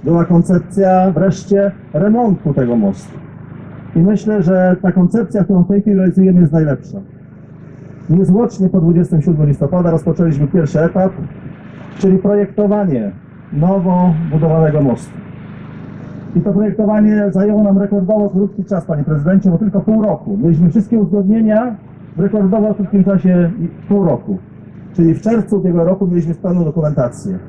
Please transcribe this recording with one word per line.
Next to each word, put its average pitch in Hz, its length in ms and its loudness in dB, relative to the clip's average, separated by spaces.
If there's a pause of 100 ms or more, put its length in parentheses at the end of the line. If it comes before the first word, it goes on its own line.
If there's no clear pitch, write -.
Była 170 220 2
koncepcja 185 840 2
wreszcie 196 600 0 (220)
remontu 202 600 0
tego 123 220 0
mostu. 101 420 -4 (760)
I 165 40 2
myślę, 202 440 2
że 185 380 4
ta 180 100 0
koncepcja, 185 520 2
którą 180 200 2
w - 40 0
tej 202 140 2
chwili 202 140 0
realizujemy, 185 460 4
jest 151 120 4
najlepsza. 156 440 -2 (1120)
Niezwłocznie 190 600 2
po 185 120 2
dwudziestym 170 400 2
siódmym 151 260 2
listopada 170 440 0
rozpoczęliśmy 151 560 0
pierwszy 151 360 0
etap, 190 300 0 (880)
czyli 190 180 4
projektowanie 202 920 0 (420)
nowo 180 600 0 (180)
budowanego 156 500 2
mostu. 127 300 -2 (1200)
I 170 60 2
to 202 120 -2
projektowanie 208 760 2
zajęło 208 320 2
nam 196 140 4
rekordowo 202 520 0
krótki 196 360 -2
czas, 180 200 -4
panie 147 180 -4
prezydencie, 156 460 2
bo 170 80 2
tylko 202 240 0
pół 220 200 2
roku. 151 360 -2
Mieliśmy 160 320 2
wszystkie 226 300 0
uzgodnienia 214 760 0 (420)
w - 20 -10
rekordowo 202 540 0
krótkim 190 300 0
czasie 180 560 2
i 165 80 -4 (200)
pół 202 160 0
roku. 117 340 -2 (560)
Czyli 165 220 4
w - 60 -10
czerwcu 214 360 0
ubiegłego 170 320 0
roku 190 180 0
mieliśmy 170 280 -2
pełną 180 300 -2
dokumentację. 151 840 -4